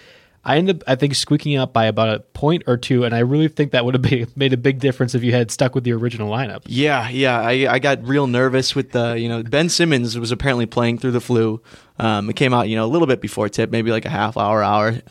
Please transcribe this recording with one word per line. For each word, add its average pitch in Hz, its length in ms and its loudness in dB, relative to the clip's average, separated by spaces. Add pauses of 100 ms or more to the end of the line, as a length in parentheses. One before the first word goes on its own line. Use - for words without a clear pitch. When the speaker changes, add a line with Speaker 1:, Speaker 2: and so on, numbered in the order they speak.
(440)
Speaker 1:
I 135 120 2
ended 180 260 2
up, - 60 -6
I 131 80 4
think, 143 180 0
squeaking 147 420 0
up 127 160 -2
by 113 120 2
about 110 240 2
a 107 100 -2
point - 480 -2
or 123 120 2
two, 123 260 0
and 117 100 0
I 117 60 0
really 143 260 4
think 151 240 -2
that 123 140 2
would 127 100 2
have 127 80 2
been, 120 300 0
<laughs> - 20 -20
made 139 180 0
a 127 40 4
big 135 240 0
difference 127 340 0
if 117 80 0
you 120 80 2
had 120 220 2
stuck 131 240 0
with 120 80 0
the 120 80 0
original 113 360 -4
lineup. 113 380 -6
Speaker 2:
Yeah, 131 440 0
yeah. 127 300 0
I, 123 340 2
I 135 40 2
got 131 260 0
real 139 220 0
nervous 127 480 2
with 135 160 -4
the, 117 300 0
you 117 80 -4
know, 113 160 -4
Ben 143 240 0
Simmons 127 500 0
was 117 140 -4
apparently 123 340 0
playing 117 320 0
through 127 140 -2
the 120 80 0
flu. 113 420 0 (380)
Um, 107 280 0
it 110 60 -6
came 127 180 0
out, 117 160 2
you 110 60 -2
know, 110 120 0
a 117 40 -4
little 165 160 2
bit 127 140 0
before 107 280 -4
tip, 110 220 -2
maybe, 113 220 0
like, 110 120 -2
a - 60 -6
half 104 260 -2
hour, 107 280 2
hour. 107 360 0 (100)